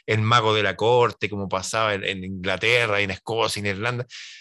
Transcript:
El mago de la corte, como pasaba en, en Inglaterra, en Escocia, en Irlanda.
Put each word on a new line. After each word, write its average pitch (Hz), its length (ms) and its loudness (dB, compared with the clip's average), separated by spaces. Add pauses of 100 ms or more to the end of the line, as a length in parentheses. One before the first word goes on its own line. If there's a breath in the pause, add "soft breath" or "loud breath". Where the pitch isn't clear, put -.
El 110 160 2
mago 110 320 4
de 107 80 4
la 95 140 0
corte, 113 540 2
como 101 180 -6
pasaba 104 460 -2
en, 98 100 -6
en 95 200 -6
Inglaterra, 101 760 0
en 98 100 -2
Escocia, 110 500 -2
en 101 60 -4
Irlanda. 117 400 -4 (340 loud breath)